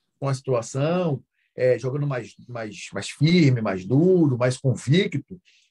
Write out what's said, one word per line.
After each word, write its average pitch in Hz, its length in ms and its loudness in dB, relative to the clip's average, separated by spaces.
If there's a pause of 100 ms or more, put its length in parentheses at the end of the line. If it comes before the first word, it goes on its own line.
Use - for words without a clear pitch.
(180)
com 139 100 -4
a 135 60 -2
situação, 135 880 -2 (340)
é, 127 220 2
jogando 131 280 -4
mais, 123 280 -8 (140)
mais, 110 440 -12
mais 101 180 -8
firme, 147 500 4
mais 92 260 -4
duro, 151 500 4
mais 123 200 0
convicto, 147 840 -2 (300)